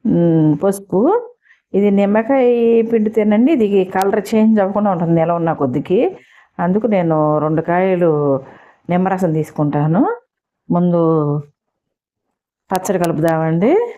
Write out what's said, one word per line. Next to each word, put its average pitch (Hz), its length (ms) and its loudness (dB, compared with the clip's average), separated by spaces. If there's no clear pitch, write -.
మ్, 160 580 2
పసుపు. 196 380 -2
ఇది 202 260 2
నిమ్మకాయ 220 480 0
పిండితేనండి 220 600 2
ఇది 202 340 2
కలర్ 196 260 0
చేంజ్ 220 240 4
అవ్వకుండా 202 320 0
ఉంటుంది 170 280 0
నిలవ 165 160 0
ఉన్న 165 260 -2
కొద్దికి. 147 380 -2
అందుకు 185 360 -2
నేను 165 220 0
రెండు 160 160 0
కాయలు 175 500 0
నిమ్మరసం 185 440 -2
తీసుకుంటాను. 151 680 -2
ముందు 175 300 0
పచ్చడి 185 320 -2
కలుపుదామండి. 165 680 0